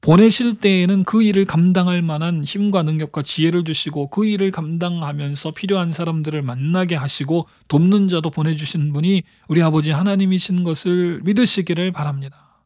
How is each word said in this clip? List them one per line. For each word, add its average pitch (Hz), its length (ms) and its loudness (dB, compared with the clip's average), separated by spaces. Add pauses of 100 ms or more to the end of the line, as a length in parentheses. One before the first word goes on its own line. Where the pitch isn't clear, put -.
보내실 214 580 4
때에는 190 460 2
그 220 180 2
일을 196 220 4
감당할 180 560 2
만한 160 420 -2
힘과 196 400 -2
능력과 156 400 -4
지혜를 165 400 0
주시고 151 460 -6
그 208 160 -2
일을 196 260 0
감당하면서 156 1000 -6
필요한 185 400 -2
사람들을 156 500 -4
만나게 160 540 -2
하시고 143 520 -4 (220)
돕는 190 400 4
자도 165 200 0
보내주신 151 640 -2
분이 170 320 0 (240)
우리 165 160 2
아버지 156 280 2
하나님이신 185 760 0
것을 175 580 -2
믿으시기를 185 680 0
바랍니다. 139 720 -8